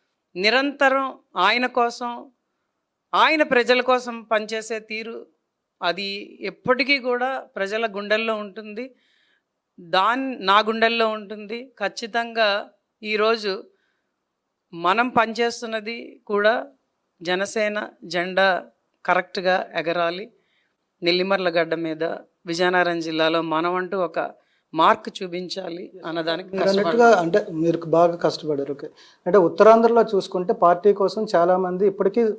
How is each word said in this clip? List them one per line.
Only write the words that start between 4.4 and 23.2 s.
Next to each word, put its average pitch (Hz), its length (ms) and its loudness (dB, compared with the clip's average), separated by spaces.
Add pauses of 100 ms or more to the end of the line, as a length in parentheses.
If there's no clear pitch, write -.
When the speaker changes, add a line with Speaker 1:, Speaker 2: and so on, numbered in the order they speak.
Speaker 1:
తీరు 220 480 -12 (560)
అది 196 580 -6
ఎప్పటికీ 247 580 -2
కూడా 247 400 -4
ప్రజల 208 480 -6
గుండెల్లో 214 500 -2
ఉంటుంది, 214 580 -12 (840)
దాన్-, 220 600 -2
నా 196 180 4
గుండెల్లో 226 500 2
ఉంటుంది. 214 720 -10
ఖచ్చితంగా 226 920 -2 (320)
ఈరోజు 214 600 0 (1120)
మనం 190 340 2
పనిచేస్తున్నది 233 1160 -4
కూడా 220 400 2 (560)
జనసేన 208 680 -4 (160)
జెండా 180 600 0 (400)
కరెక్ట్గా 180 680 0
ఎగరాలి, 170 580 -4 (720)
నెల్లిమర్ల 180 460 0
గడ్డ 165 260 0
మీద 160 300 -4 (420)
విజయనగరం 175 540 2
జిల్లాలో 160 420 0